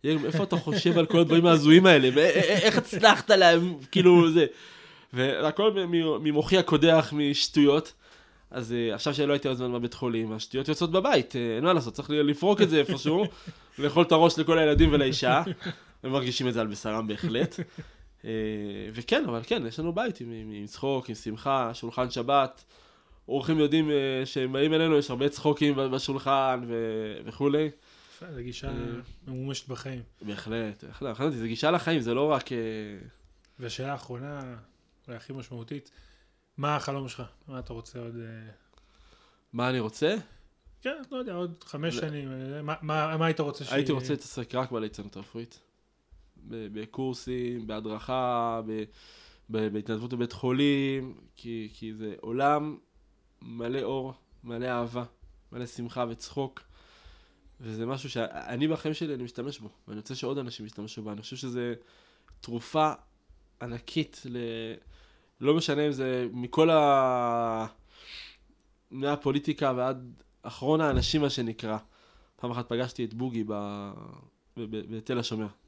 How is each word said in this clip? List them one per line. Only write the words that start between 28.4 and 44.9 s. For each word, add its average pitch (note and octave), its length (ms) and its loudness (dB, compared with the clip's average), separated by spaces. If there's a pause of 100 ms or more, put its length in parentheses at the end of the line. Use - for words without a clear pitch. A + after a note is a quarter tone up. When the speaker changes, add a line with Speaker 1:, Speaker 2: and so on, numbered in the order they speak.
Speaker 2:
גישה B2 260 -10
Speaker 1:
אה, B2 60 -6 (540)
Speaker 2:
ממומשת C3 400 -10
בחיים. C3 340 -12 (200)
Speaker 1:
בהחלט, G#2+ 600 -8 (180)
בהחלט, C3+ 320 -4
זו A#2 120 -8
גישה A#2 260 0
לחיים, E3 280 0
זה A#2 140 -2
לא C#3+ 180 2
רק, - 200 -2
אה, B2 60 -4 (1000)
Speaker 2:
והשאלה C3 320 -10
האחרונה, C3 640 -12 (520)
אולי A#2+ 100 -14
הכי C3 160 -16
משמעותית, B2+ 580 -14 (680)
מה D3 180 -2
החלום C#3 340 -6
שלך? B2+ 140 -14 (240)
מה C3+ 120 -12
אתה A#2+ 140 -12
רוצה A2+ 260 -14
עוד, A#2 160 -12
אה, A2+ 360 -16 (1040)
Speaker 1:
מה B2 160 0
אני C3 100 0
רוצה? D3+ 360 -2 (680)
Speaker 2:
כן, D4 200 -8 (100)
לא C4 60 -10
יודע, A#3 160 -8
עוד F3 300 -8
חמש D3+ 320 -8
Speaker 1:
ל- A#2+ 60 -4
Speaker 2:
שנים, D3 300 -8
אה, C3 300 -10
מה, D3+ 200 -6
מה, D#3 360 -2
מה D#3+ 80 2
היית D#3+ 140 0
רוצה C#3+ 260 -4
ש- B2 80 -4
Speaker 1:
הייתי C#3 180 2
רוצה C3 220 -2
להתעסק - 420 -8
רק B2+ 160 -4
בליצנות G#2+ 440 -8